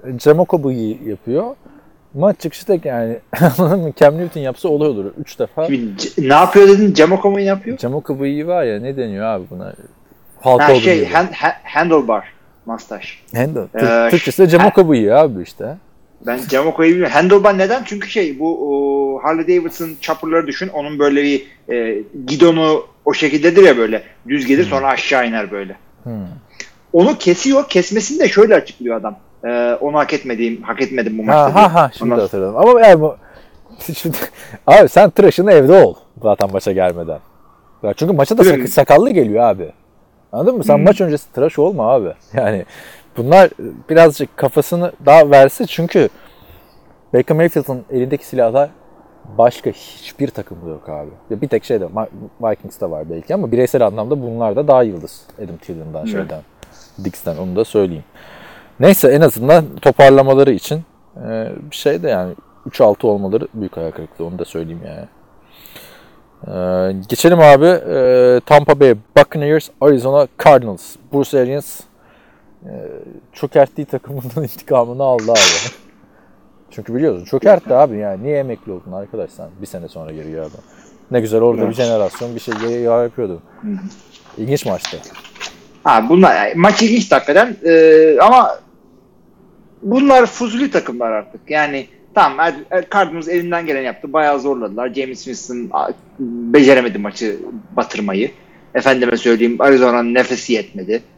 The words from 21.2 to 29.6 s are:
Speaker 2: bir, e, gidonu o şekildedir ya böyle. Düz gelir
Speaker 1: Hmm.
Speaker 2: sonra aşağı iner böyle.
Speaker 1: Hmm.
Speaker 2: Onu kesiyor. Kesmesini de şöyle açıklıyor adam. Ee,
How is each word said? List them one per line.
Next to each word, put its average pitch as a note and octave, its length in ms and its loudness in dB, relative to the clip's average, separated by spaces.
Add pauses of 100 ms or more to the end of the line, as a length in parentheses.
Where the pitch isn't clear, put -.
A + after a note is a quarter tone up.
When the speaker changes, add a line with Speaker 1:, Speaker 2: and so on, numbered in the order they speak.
Speaker 2:
bir, C#3+ 240 -4 (280)
e, A2+ 280 -4 (240)
gidonu D#3+ 560 0 (220)
o D3 80 -2
şekildedir D#3 500 2
ya D3+ 160 6
böyle. A2 240 -4 (260)
Düz C3+ 180 -4
gelir C#3 180 2
Speaker 1:
Hmm. G2+ 60 -6
Speaker 2:
sonra C3+ 160 -4
aşağı B2+ 420 -2
iner A2 220 -8
böyle. G2 260 -12 (260)
Speaker 1:
Hmm. A#2+ 100 -14 (800)
Speaker 2:
Onu G3 260 2
kesiyor. C4+ 500 0
Kesmesini G#3 520 -2
de C4 80 2
şöyle G#3+ 260 4
açıklıyor A#2+ 460 -4
adam. G#2+ 160 -10 (280)
Ee, A#2+ 360 -2